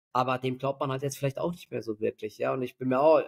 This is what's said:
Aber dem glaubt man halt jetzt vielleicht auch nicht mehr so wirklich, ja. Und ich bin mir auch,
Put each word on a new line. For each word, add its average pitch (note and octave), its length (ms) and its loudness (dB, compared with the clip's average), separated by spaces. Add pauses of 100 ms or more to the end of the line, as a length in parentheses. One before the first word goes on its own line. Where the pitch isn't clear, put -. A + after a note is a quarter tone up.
(120)
Aber B2+ 260 2
dem B2+ 200 -4
glaubt C#3 220 -2
man C#3 100 -2
halt C3 120 -4
jetzt C#3 160 -4
vielleicht C#3 200 -2
auch E3+ 140 -2
nicht - 180 -16
mehr B2 120 -6
so G#2+ 180 -6
wirklich, A2 380 -4
ja. C3 160 -2
Und C3 80 -2
ich B2 160 -6
bin B2+ 100 -2
mir C3 120 4
auch, D3+ 280 6